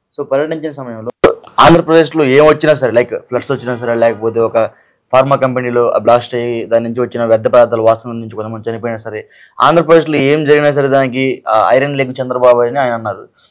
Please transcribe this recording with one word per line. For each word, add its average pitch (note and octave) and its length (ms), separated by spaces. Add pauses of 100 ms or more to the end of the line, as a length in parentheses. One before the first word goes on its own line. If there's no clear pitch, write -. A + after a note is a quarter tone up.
(200)
So, C#3 80
పర్యటించిన D#3 440
సమయంలో A#2+ 640 (240)
ఆంధ్రప్రదేశ్లో D#3+ 680
ఏం C#3 220
వచ్చినా D3+ 260
సరే, B2 180
like A2+ 260
ఫ్లడ్స్ - 340
వచ్చినా B2 240
సరే, A#2 200
లేకపోతే A2+ 440
ఒక A2+ 260 (460)
ఫార్మా C3+ 240
కంపెనీలో B2 640
బ్లాస్ట్ A#2 380
అయ్యి A#2 300
దాని A#2 240
నుంచి A#2+ 120
వచ్చిన A#2+ 240
వ్యర్థ A2 220
పదార్థాలు A#2+ 340
వాసన A2+ 300
నుంచి A2+ 240
కొంతమంది A2 340
చనిపోయినా A2+ 280
సరే, G#2+ 300 (340)
ఆంధ్రప్రదేశ్లో D#3 560
ఏం C#3+ 280
జరిగినా D3 260
సరే C#3 160
దానికి, C3 600
ఆ, G#2+ 240
ఐరన్ C#3 260
లేకు C3 140
చంద్రబాబు B2 480
అని A#2+ 200
ఆయన B2 140
అన్నారు. A2 340 (240)